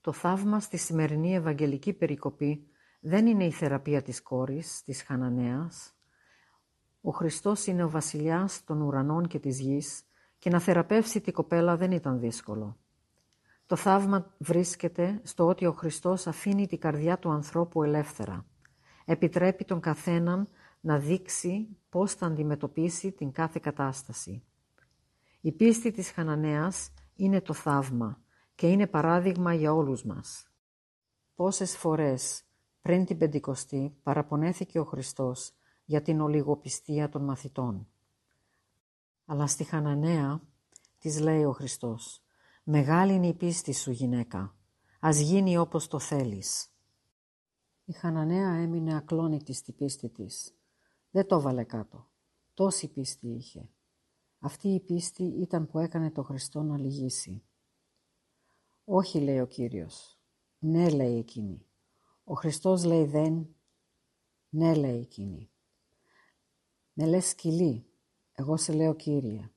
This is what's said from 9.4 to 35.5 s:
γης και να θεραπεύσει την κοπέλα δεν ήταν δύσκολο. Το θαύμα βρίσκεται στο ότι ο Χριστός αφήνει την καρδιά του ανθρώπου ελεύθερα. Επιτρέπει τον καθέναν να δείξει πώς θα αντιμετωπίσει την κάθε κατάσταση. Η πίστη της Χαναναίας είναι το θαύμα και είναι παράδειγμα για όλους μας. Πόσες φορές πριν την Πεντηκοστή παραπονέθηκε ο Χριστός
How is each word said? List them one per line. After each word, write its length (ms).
γης 420
και 120
να 100
θεραπεύσει 600
την 120
κοπέλα 440
δεν 140
ήταν 280
δύσκολο. 600
Το 100
θαύμα 600
βρίσκεται 840
στο 240
ότι 200
ο 60
Χριστός 540
αφήνει 400
την 120
καρδιά 400
του 120
ανθρώπου 520
ελεύθερα. 640
Επιτρέπει 600
τον 160
καθέναν 680
να 180
δείξει 800
πώς 260
θα 120
αντιμετωπίσει 840
την 200
κάθε 300
κατάσταση. 840
Η 120
πίστη 380
της 200
Χαναναίας 840
είναι 260
το 120
θαύμα 680
και 140
είναι 180
παράδειγμα 680
για 180
όλους 320
μας. 460
Πόσες 420
φορές 640
πριν 220
την 140
Πεντηκοστή 840
παραπονέθηκε 760
ο 60
Χριστός 680